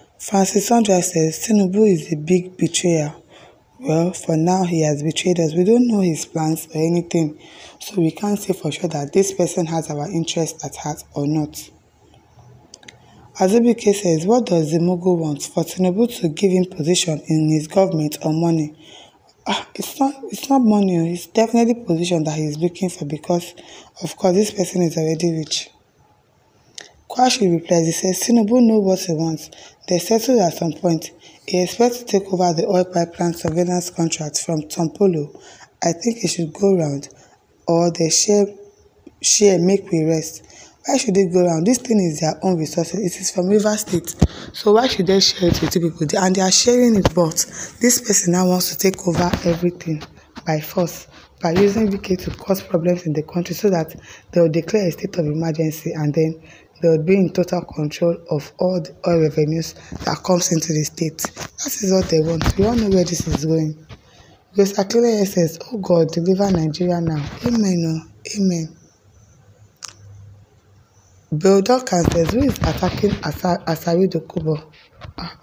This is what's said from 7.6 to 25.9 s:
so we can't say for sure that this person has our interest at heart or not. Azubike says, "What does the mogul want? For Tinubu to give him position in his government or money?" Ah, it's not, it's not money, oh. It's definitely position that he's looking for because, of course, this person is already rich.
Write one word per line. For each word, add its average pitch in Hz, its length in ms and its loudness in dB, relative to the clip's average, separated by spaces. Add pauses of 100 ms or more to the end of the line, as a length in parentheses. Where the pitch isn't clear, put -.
so - 220 -4
we 160 80 4
can't 208 300 -4
say 196 140 -4
for 160 180 -6
sure 170 180 -6
that 143 240 -8
this 190 200 2
person 175 340 -2
has 160 240 -4
our 147 180 -6
interest 165 560 -4
at 143 120 -10
heart 151 260 -10 (100)
or 143 140 -2
not. 151 420 -4 (1700)
Azubike 214 560 4
says, 170 320 0
"What 233 200 2
does 160 260 2
the 165 80 2
mogul 175 380 2
want? 156 260 -4
For - 220 -4
Tinubu 185 420 0 (140)
to 175 80 0
give 185 240 0
him 185 120 4
position 160 640 -2
in 156 220 2
his 156 180 0
government 160 560 0
or 160 80 0
money?" 160 420 0 (720)
Ah, - 300 -6
it's - 240 -10
not, 277 160 0 (160)
it's - 180 -12
not 269 100 4
money, 208 380 4
oh. 165 60 2
It's 170 240 -4
definitely 226 480 2
position 175 480 -2
that 151 140 -4
he's 151 200 -4
looking 175 320 -2
for - 140 -12
because, 160 500 -4 (480)
of 175 140 -8
course, 185 200 2
this 208 160 2
person 180 320 -2
is 156 140 0
already 165 360 0
rich. - 360 -6 (1400)